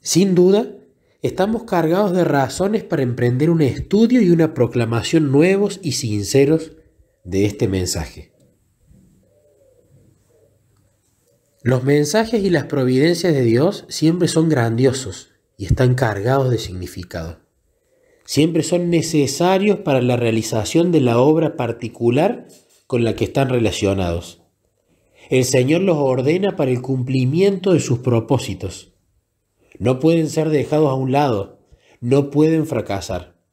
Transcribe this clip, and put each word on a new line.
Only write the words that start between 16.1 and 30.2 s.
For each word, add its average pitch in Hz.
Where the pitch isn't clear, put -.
de 117
significado. 87
Siempre 160
son 175
necesarios 175
para 135
la 123
realización 117
de 165
la 123
obra 156
particular 120
con 120
la 110
que -
están 135
relacionados. 95
El 131
Señor 139
los 185
ordena 147
para 135
el 123
cumplimiento 135
de 160
sus 120
propósitos. 113
No 127
pueden 160